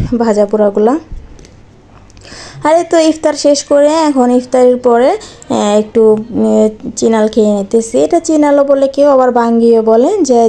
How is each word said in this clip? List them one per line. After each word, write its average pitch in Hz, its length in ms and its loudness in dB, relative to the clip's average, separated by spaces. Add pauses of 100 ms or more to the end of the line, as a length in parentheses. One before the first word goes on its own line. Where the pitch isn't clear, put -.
(180)
ভাজা 214 280 0
পোড়াগুলা। 208 480 0 (1700)
আর 311 120 2
এই 339 140 0
তো 339 100 2
ইফতার 311 360 0
শেষ 285 280 0
করে 294 280 2 (160)
এখন 262 240 0
ইফতারের 247 460 2
পরে, 247 340 0
আহ, 214 680 -4
একটু, 214 200 -2 (300)
উম, 214 360 0 (280)
চিনাল 226 320 0
খেয়ে 214 260 0
নিতেছি। 214 440 -4
এটা 311 220 0
চিনালও 294 440 0
বলে 277 240 0
কেউ, 277 220 0
আবার 254 220 2
বাঙ্গিও 233 500 2
বলে, 226 280 2 (140)
যে 254 140 0 (120)